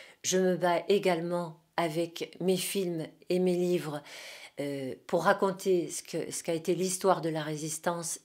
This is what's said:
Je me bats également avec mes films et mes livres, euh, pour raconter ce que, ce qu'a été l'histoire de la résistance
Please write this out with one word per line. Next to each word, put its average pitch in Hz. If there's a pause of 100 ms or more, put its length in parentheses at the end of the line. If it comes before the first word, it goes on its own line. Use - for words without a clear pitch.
(220)
Je -
me 185
bats 175
également 175 (160)
avec 165
mes 185
films 175 (220)
et 180
mes 180
livres, 160 (560)
euh, 139 (140)
pour 170
raconter 190
ce -
que, -
ce -
qu'a 170
été 165
l'histoire 180
de 165
la 156
résistance 156